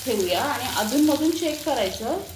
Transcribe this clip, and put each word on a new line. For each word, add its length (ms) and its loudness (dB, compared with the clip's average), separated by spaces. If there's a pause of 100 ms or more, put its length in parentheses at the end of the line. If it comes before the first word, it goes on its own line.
ठेवूया 400 0
आणि 320 -4
अधूनमधून 540 4
चेक 340 -2
करायचं, 540 -2 (180)